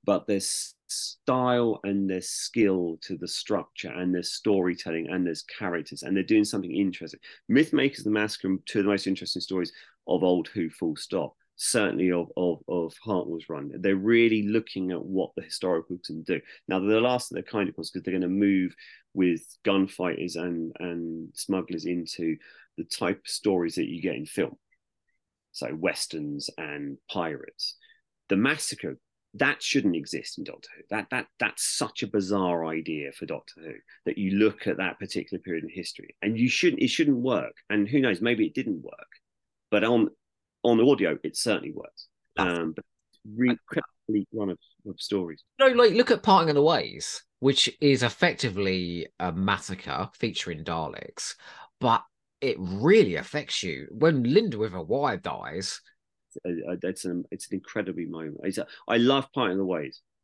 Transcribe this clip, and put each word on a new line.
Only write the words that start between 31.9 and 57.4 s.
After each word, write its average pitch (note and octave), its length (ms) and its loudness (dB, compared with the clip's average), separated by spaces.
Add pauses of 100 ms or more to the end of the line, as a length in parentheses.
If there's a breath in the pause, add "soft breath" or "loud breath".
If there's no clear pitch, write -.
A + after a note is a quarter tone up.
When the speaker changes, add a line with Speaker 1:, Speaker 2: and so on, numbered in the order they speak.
Speaker 1:
a G#2 60 -2
bizarre F#2 580 0
idea D#2 460 -6
for - 140 -14
Doctor D#2+ 340 -10
Who, D#2 140 -14 (320 soft breath)
that - 120 -2
you G2 200 0
look G#2+ 280 4
at F#2+ 120 -2
that F2+ 200 -4
particular F#2 440 -6
period E2 220 -4
in D#2+ 60 -10
history. - 520 -12
And A2 160 0
you B2 100 4
shouldn't, - 340 2
it B2+ 60 4
shouldn't C#3+ 300 2
work. A#2+ 360 0 (140)
And G#2 180 2
who C3+ 140 2
knows, G#2 220 2
maybe A2+ 240 2
it - 80 -6
didn't G#2 280 -4
work. - 280 -18 (600)
But G#2 140 4
on, A2+ 240 6 (540)
on A#2 180 6
audio, A2+ 420 6
it - 140 -6
certainly - 360 -2
works. - 360 -16 (280)
Speaker 2:
That's F2 220 2
Speaker 1:
Um, D#2+ 140 -2
but - 120 -14 (520)
really A#2+ 220 2 (120)
incredibly - 600 -4
run G#2 180 -4
of, E2+ 80 -6 (280)
of F#2 120 -12
stories. F2 460 -6 (140)
Speaker 2:
No, C4+ 100 8
like, A#3+ 240 8
look B3 180 4
at G#3+ 120 2
Parting F#3 280 6
of C#3+ 40 4
the C#3+ 80 6
Ways, A2+ 600 0 (180)
which C3+ 420 4
is C3+ 200 6
effectively F#2+ 1080 0 (100)
a F2+ 140 -2
massacre F#2 840 -2
featuring E2 500 -6
Daleks, D#2+ 680 -8 (460 loud breath)
but A#2 220 4 (400)
it C3 160 0
really G#2 580 6
affects - 460 -6
you. D2 280 -6
When C3 340 4
Linda C#3 340 4
with G#2 160 -2
a F2+ 80 -6
Wire A#2 340 0
dies, D#2+ 640 -6 (640 soft breath)
Speaker 1:
Uh, F2+ 40 -2 (220)
uh, F2+ 100 -4
it's F#2 220 -4
an, F2 260 -4
it's - 200 -12